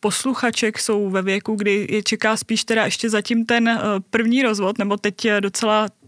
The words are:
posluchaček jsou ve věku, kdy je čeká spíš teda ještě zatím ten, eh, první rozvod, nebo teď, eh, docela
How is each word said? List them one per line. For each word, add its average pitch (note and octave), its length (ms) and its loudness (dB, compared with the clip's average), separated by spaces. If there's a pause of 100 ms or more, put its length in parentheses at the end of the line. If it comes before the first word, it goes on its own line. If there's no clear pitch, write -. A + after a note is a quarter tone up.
posluchaček A3+ 800 -2
jsou G#3 320 0
ve F#3+ 120 0
věku, G3 320 -2
kdy G3+ 360 0
je G#3 120 0
čeká A3 340 0
spíš - 280 -4
teda A3 200 2
ještě G#3+ 260 -2
zatím A3+ 360 0
ten, A#3 220 2
eh, A3+ 100 2 (320)
první A#3 320 2
rozvod, G#3 360 0
nebo G3+ 180 0
teď, - 280 -4
eh, G#3 160 2
docela G#3+ 460 0 (220)